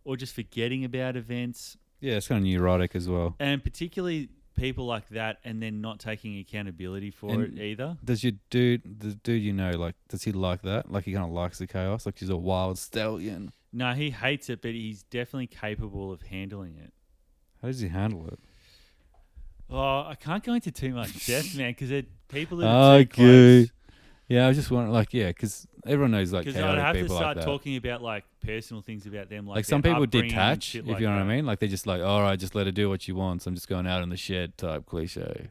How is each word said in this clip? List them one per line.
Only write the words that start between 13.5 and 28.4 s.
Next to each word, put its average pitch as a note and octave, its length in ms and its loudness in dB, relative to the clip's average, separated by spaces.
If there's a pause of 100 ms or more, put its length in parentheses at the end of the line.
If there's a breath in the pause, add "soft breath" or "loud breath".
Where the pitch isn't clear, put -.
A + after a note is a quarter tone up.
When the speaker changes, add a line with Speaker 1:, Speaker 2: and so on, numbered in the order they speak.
Speaker 1:
No, B2 200 -4
he D3 180 -4
hates C3 400 -4
it, A#2+ 120 -10
but A#2 100 -8
he's A2 300 -10
definitely B2 460 -8
capable G2+ 640 -10
of F2+ 100 -16
handling F#2+ 540 -12
it. D#2 160 -20 (680)
Speaker 2:
How A#2+ 80 -8
does C3 120 -6
he G2+ 80 -4
handle F#2 400 -4
it? - 100 -14 (1300 soft breath)
Speaker 1:
Oh, C3+ 360 0
I D#3 80 -14
can't F3 300 -6
go A#3+ 100 -2
into A3+ 160 -2
too C3 240 -6
much G#2 320 -8
Speaker 2:
<laughs> - 0 -
Speaker 1:
depth, D3 300 -2
man, B2 180 -4
'cause B2+ 160 -8
it, C3+ 160 -4 (220)
people D#3+ 300 -8
that E3+ 100 2
are C3+ 300 12
too C#3 40 12
Speaker 2:
Okay. B2 120 0
Speaker 1:
close. B2 560 12 (580 soft breath)
Speaker 2:
Yeah, B2 180 4
I - 20 6
was C3+ 80 4
just D3 140 -4
wondering, A#2+ 220 0
like, A2+ 200 2
yeah, G#2+ 200 -2
'cause - 340 -8 (200)
everyone C#3 260 2
knows, F#2+ 200 2
like, F2+ 140 -2
Speaker 1:
'Cause C#3 100 -6
I'd F#2 40 -2
Speaker 2:
chaotic - 220 0
Speaker 1:
have - 140 0
to - 60 0
Speaker 2:
people - 140 -2
Speaker 1:
start D3+ 200 -2
Speaker 2:
like - 80 -4
that. D3 60 -2
Speaker 1:
talking C#3+ 260 -6
about, A#2+ 260 -8
like, A2 220 -8 (160)